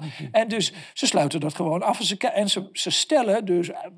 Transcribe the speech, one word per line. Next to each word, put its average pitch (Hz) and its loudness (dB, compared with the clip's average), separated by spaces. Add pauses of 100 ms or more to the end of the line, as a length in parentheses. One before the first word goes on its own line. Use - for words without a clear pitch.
(320)
En 226 4
dus 208 -2 (220)
ze - -2
sluiten 160 2
dat 151 -4
gewoon 170 0
af. - 2
En 233 -4
ze 190 -2
ke-, 247 -2
en 208 0
ze, 196 -2
ze - -4
stellen 208 2
dus, 175 2
eh, - -10 (200)